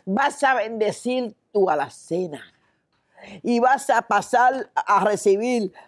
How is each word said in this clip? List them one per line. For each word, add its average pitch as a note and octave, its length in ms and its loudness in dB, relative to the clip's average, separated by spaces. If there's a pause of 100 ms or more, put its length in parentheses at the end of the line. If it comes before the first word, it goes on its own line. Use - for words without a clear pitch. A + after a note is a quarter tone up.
Vas C4 380 -2
a C4 100 4
bendecir A3+ 840 -4 (160)
tu F#3+ 180 2
alacena. D3+ 720 -6 (1000)
Y A#3 180 0
vas B3+ 300 0
a A#3 140 2
pasar A#3+ 720 0
a G3 280 2
recibir G#3+ 720 0 (140)